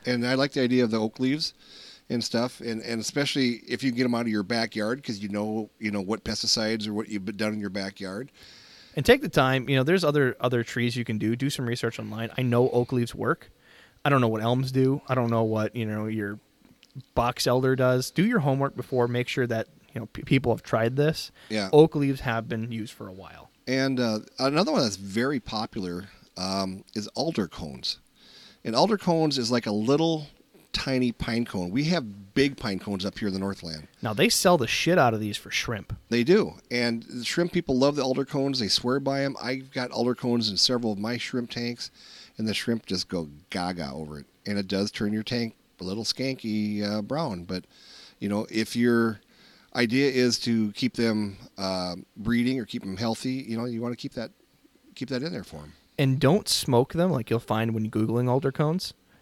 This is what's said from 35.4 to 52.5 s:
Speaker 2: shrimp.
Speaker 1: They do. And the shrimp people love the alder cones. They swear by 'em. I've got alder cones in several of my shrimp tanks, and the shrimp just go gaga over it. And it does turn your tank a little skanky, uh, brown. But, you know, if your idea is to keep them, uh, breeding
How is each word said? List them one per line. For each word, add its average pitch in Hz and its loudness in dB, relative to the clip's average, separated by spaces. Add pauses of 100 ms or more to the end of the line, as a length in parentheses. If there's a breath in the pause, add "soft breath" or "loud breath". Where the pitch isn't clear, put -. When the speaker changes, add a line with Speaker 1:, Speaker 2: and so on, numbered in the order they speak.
Speaker 2:
shrimp. - -4 (140)
Speaker 1:
They 117 4
do. 175 4 (160)
And 120 0
the 123 -10
shrimp 175 0
people 143 0
love 143 4
the 139 0
alder 131 2
cones. 139 -2
They 113 0
swear 131 0
by 139 -2
'em. 139 -2
I've 131 -6
got 123 -4
alder 120 2
cones 120 0
in 95 -4
several 120 2
of 98 -4
my 113 -4
shrimp 120 -4
tanks, 120 -8 (460 loud breath)
and 110 -2
the 101 0
shrimp 117 -2
just 92 -4
go 85 -4 (220)
gaga 87 -4
over 76 -10
it. 69 -16 (200)
And 104 -2
it 98 -2
does 101 0
turn 104 -2
your 107 -2
tank 120 -2 (260)
a 92 -10
little 98 -4
skanky, 107 -2
uh, 104 -2
brown. 113 -4
But, 92 -6 (520 loud breath)
you 107 -4
know, 104 -2
if 110 -2
your 117 4 (560 soft breath)
idea 123 2
is 123 2
to 110 0
keep 120 -2
them, 107 0 (200)
uh, 92 -4 (220)
breeding 120 0